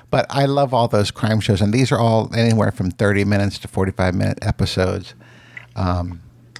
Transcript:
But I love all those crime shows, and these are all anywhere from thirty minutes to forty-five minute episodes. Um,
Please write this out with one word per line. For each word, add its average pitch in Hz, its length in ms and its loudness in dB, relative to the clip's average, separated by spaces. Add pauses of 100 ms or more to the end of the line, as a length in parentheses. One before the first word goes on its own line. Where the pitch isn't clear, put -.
(100)
But - 180 0
I 139 160 0
love 139 300 0
all 120 120 2
those 104 240 0
crime 110 300 0
shows, 98 220 2
and 104 100 2
these 127 180 2
are 123 80 2
all 113 360 2
anywhere 113 360 2
from 92 200 -4
thirty 101 340 0
minutes 101 360 0
to - 80 -16
forty-five 95 460 -2
minute 98 280 -2
episodes. 95 720 -2 (600)
Um, 90 460 -4 (400)